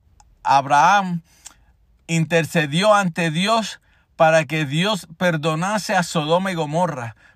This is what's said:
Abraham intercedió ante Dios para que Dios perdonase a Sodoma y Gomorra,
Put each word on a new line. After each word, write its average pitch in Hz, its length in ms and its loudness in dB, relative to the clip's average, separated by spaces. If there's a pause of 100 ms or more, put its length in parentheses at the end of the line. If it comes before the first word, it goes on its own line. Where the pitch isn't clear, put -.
(440)
Abraham 165 800 2 (840)
intercedió 165 840 0
ante 180 380 0
Dios 202 480 -2 (400)
para 160 240 4
que 156 220 -4
Dios 175 500 -4
perdonase 175 800 -2
a 180 80 2
Sodoma 170 480 -2
y - 20 -4
Gomorra, 151 640 -4 (200)